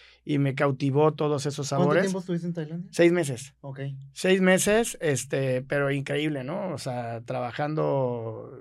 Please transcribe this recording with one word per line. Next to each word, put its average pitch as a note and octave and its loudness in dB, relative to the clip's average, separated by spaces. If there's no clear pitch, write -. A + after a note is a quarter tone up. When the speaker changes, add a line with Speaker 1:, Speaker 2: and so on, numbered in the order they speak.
Speaker 1:
y D3 0
me C#3 2
cautivó C#3+ 2
todos D3 0
esos C#3+ -6
Speaker 2:
¿Cuánto C#3 2
Speaker 1:
sabores. D#3 4
Speaker 2:
tiempo F#3+ 0
estuviste F3 -4
en E3+ -4
Tailandia? E3 -8
Speaker 1:
Seis E3+ 6
meses. D#3+ -2
Speaker 2:
Ok. C3+ -12
Speaker 1:
Seis F#3+ 2
meses, F#3+ 4
este, C3+ 0
pero C#3 0
increíble, C#3+ -2
¿no? F#3 -6
O B2+ -6
sea, A#2 -6
trabajando, B2+ -2